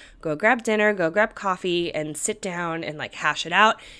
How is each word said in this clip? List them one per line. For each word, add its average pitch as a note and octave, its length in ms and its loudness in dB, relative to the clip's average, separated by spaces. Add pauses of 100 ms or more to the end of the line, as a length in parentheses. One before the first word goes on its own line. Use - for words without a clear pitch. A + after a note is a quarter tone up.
(200)
go D3+ 160 -4
grab A3+ 280 2
dinner, G#3+ 300 2
go F3 180 0
grab G#3+ 240 0
coffee, F3+ 580 -2
and D3+ 240 -6
sit - 240 -6
down E3+ 420 -6
and, D3+ 140 -8
like, C3 160 -8
hash - 320 -2
it E3 80 -4
out. G#3+ 260 6 (200)